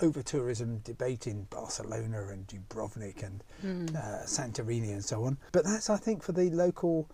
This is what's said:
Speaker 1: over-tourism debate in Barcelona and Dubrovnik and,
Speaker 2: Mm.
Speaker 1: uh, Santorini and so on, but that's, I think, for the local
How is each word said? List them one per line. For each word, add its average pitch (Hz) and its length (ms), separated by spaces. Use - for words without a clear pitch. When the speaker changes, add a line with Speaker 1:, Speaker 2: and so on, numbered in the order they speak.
Speaker 1:
over-tourism 123 760
debate 117 500
in 101 160
Barcelona 110 840
and 98 220
Dubrovnik 101 720
and, 98 220
Speaker 2:
Mm. 175 340
Speaker 1:
uh, - 300
Santorini 117 680
and 101 120
so 113 200
on, 139 140
but 180 120
that's, 214 240
I 208 80
think, 208 260
for 190 100
the 180 180
local 170 640